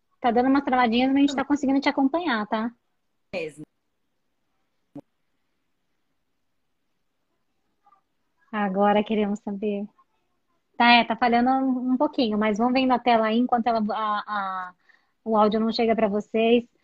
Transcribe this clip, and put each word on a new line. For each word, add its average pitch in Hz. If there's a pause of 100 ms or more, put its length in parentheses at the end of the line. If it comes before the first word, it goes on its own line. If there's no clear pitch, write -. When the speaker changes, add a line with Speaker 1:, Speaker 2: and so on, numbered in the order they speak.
(200)
Speaker 1:
Tá 247
dando 247
uma 277
travadinha, 247
mas 269
a 277
gente 277
tá 262
conseguindo 277
te 277
acompanhar, 277
tá? 226 (600)
Speaker 2:
mesmo. 156 (4000)
Speaker 1:
Agora 202
queremos 208
saber. 202 (920)
Tá, 240
é, 233
tá 226
falhando 240
um, 262
um 254
pouquinho, 254
mas 214
vão 240
vendo 262
a 233
tela 226
aí, 220
enquanto 247
ela, 226 (140)
a, 208
a, 190 (500)
o 220
áudio 214
não 226
chega 226
pra 226
vocês. 226 (180)